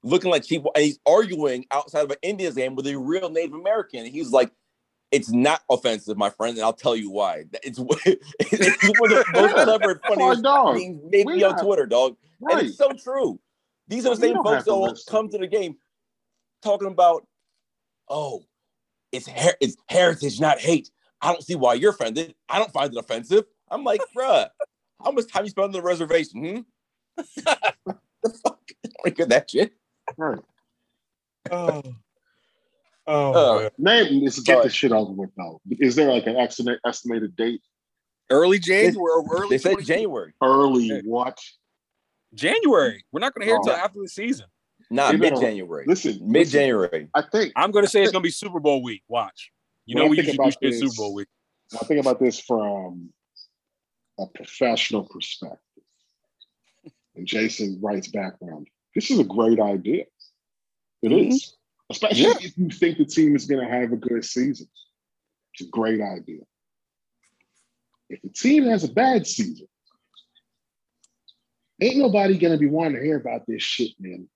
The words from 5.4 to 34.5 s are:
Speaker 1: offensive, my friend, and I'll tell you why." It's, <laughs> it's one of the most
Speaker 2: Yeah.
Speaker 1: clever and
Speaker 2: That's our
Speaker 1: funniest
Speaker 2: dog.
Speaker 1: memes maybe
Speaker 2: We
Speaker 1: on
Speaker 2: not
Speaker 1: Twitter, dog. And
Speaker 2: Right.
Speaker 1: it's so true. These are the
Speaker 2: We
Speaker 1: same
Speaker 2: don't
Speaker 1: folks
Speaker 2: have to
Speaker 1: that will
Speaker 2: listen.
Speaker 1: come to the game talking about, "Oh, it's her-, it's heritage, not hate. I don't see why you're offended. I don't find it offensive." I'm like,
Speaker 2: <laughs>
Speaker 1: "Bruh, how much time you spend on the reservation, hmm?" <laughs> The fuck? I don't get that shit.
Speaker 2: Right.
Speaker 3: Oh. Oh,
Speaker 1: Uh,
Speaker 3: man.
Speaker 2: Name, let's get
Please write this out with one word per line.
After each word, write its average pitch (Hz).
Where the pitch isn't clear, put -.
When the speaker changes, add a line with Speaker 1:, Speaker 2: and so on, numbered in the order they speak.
Speaker 1:
offensive, 110
my 101
friend, 113
and 110
I'll 113
tell 120
you 107
why." 92
It's, 131
<laughs> 131
it's 196
one 220
of 190
the -
most 208
Speaker 2:
Yeah. 208
Speaker 1:
clever 214
and -
Speaker 2:
That's -
our -
Speaker 1:
funniest 247
Speaker 2:
dog. 269
Speaker 1:
memes 180
maybe 202
Speaker 2:
We 202
Speaker 1:
on 190
Speaker 2:
not 175
Speaker 1:
Twitter, 190
dog. 123
And 277
Speaker 2:
Right. 302
Speaker 1:
it's 226
so 277
true. 254
These 226
are 247
the 220
Speaker 2:
We 233
Speaker 1:
same 226
Speaker 2:
don't 254
Speaker 1:
folks 214
Speaker 2:
have 214
to 208
Speaker 1:
that 196
will 196
Speaker 2:
listen. -
Speaker 1:
come 214
to 208
the 190
game 180
talking 202
about, 175
"Oh, 135
it's 127
her-, 170
it's -
heritage, 156
not 151
hate. 156
I 170
don't 160
see 160
why 123
you're 180
offended. 123
I 165
don't 214
find 139
it 117
offensive." 120
I'm 262
like, 208
Speaker 2:
<laughs> -
Speaker 1:
"Bruh, 247
how 269
much 240
time 202
you 208
spend 196
on 196
the 190
reservation, 170
hmm?" 320
<laughs> -
The 226
fuck? -
I 226
don't -
get 170
that 127
shit. 185
Speaker 2:
Right. 139
Speaker 3:
Oh. 165
Oh, 143
Speaker 1:
Uh, 110
Speaker 3:
man. 202
Speaker 2:
Name, 139
let's 135
get 127